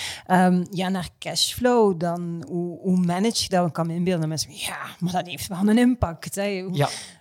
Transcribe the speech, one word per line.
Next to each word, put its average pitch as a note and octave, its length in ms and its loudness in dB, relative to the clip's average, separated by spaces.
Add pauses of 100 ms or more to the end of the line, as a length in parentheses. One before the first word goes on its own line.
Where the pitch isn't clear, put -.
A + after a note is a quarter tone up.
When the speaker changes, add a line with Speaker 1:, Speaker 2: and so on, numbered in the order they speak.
(260)
Speaker 1:
Ehm, F3+ 440 4
ja, F#3 180 -4
naar F#3 200 -4 (100)
cashflow G#3+ 840 2
dan. E3+ 480 -4
Hoe, F3 320 -4
hoe F#3 180 2
manage F3+ 440 2
je - 60 -4
dat? F3 180 4
Ik D#3 60 -2
kan E3 140 -2
me E3 80 -2
inbeelden F3 260 0
dat D#3 80 0
mensen D#3 240 -4
zeggen, - 200 -8
"Ja, D#3 280 -12
maar F3 120 -2
dat F3 140 -2
heeft F3 220 -10
wel G3 200 0
een A3 100 6
impact." A#3 560 0
Hè. G3 280 -4
Hoe, F#3 140 -6
Speaker 2:
Ja. C#3+ 120 2 (320)